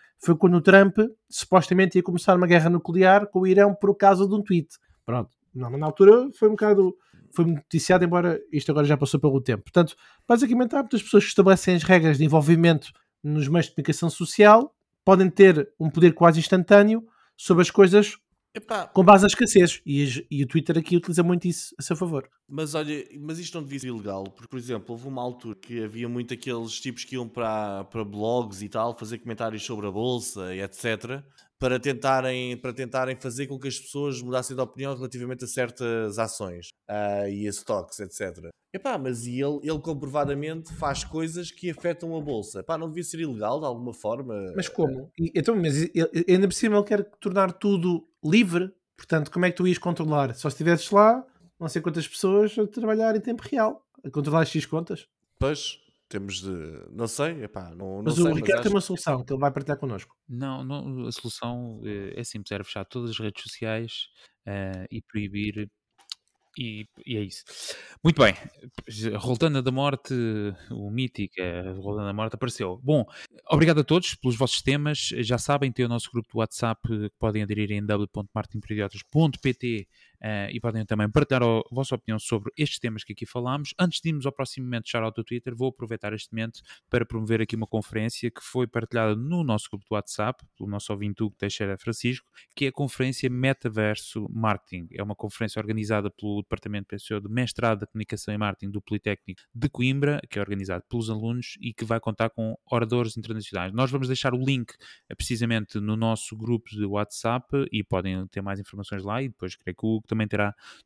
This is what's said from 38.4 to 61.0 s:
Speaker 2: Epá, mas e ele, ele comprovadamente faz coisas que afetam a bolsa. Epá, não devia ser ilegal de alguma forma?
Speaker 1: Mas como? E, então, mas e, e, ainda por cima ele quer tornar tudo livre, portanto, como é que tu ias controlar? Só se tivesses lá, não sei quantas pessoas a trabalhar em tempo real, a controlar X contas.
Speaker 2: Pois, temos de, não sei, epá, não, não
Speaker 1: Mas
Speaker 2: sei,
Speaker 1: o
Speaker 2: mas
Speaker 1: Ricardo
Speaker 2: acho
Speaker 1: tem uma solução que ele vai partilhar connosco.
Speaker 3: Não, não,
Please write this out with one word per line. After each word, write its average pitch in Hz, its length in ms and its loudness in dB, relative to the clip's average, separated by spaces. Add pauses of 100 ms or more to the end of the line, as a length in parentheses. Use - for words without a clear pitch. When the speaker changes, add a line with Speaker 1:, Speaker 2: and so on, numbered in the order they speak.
Speaker 2:
Epá, 220 240 -6
mas 127 280 -6
e 123 160 -6
ele, 143 220 -2
ele 156 160 -4
comprovadamente 147 920 -6
faz 139 300 -6
coisas 165 480 -8
que - 180 -10
afetam 170 460 -6
a 160 60 -6
bolsa. 110 400 -6
Epá, 160 160 -4
não 165 100 -8
devia 160 160 -10
ser 160 160 -10
ilegal 123 400 -4
de 156 60 -8
alguma 123 280 -8
forma? 110 600 -8
Speaker 1:
Mas 190 140 -4
como? 135 500 -2
E, 165 160 -2
então, 214 200 2
mas 165 200 2
e, 160 200 0
e, 170 360 0
ainda 185 160 6
por 185 60 -4
cima 208 240 2
ele 202 80 4
quer 202 180 2 (160)
tornar 190 320 2
tudo 180 560 0 (160)
livre, 185 480 2 (240)
portanto, 151 360 -2
como 180 140 0
é 175 60 2
que 175 60 -10
tu 180 100 2
ias 175 120 2
controlar? 151 560 -2
Só - 140 -6
se - 80 -6
tivesses 170 340 0
lá, 214 340 6 (340)
não 170 80 -10
sei 170 140 -4
quantas 165 260 -4
pessoas 202 520 2
a 208 80 0
trabalhar 220 480 0
em 220 40 -2
tempo 233 240 -6
real, 220 400 -2 (220)
a 147 60 -10
controlar 151 340 0
X - 220 -4
contas. 160 400 -8 (320)
Speaker 2:
Pois, 143 400 -4 (280)
temos 98 340 -10
de, 82 500 -12
não 113 160 -6
sei, 147 360 -6
epá, 92 320 -14
não, 95 220 -12
não 104 60 -10
Speaker 1:
Mas 147 120 -2
Speaker 2:
sei, 175 80 2
Speaker 1:
o 165 40 4
Speaker 2:
mas 160 80 0
Speaker 1:
Ricardo - 240 0
Speaker 2:
acho 123 40 -4
Speaker 1:
tem 208 80 0
uma 196 100 2
solução 147 420 -6
que 143 100 -8
ele 131 60 -4
vai 139 120 2
partilhar 139 280 -6
connosco. 113 360 -10 (120)
Speaker 3:
Não, 131 360 -10
não, 131 440 -8